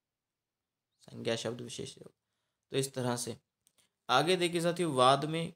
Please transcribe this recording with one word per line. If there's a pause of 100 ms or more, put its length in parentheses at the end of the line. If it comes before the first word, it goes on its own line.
(1000)
संज्ञा
शब्द
विशेष्य
होगा। (520)
तो
इस
तरह
से (720)
आगे
देखिए
साथियों,
वाद
में